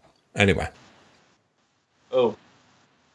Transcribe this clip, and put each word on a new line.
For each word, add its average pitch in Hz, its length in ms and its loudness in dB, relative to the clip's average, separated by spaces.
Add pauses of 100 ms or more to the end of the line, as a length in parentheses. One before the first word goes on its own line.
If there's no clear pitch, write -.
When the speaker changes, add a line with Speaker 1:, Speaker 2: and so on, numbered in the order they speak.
(360)
Speaker 1:
Anyway. 98 340 0 (1400)
Speaker 2:
Oh. 123 240 0 (800)